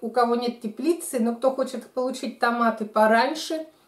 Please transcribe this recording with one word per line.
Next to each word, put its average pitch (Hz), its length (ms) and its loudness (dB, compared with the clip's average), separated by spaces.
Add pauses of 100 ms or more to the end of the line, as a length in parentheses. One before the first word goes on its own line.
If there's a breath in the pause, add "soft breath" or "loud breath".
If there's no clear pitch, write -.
у 226 100 -8
кого 233 240 2
нет 240 260 -2
теплицы, 262 600 -2
но 233 160 0
кто 262 160 0
хочет 254 380 -6
получить 254 500 -6
томаты 233 440 0
пораньше, 247 800 2 (240 soft breath)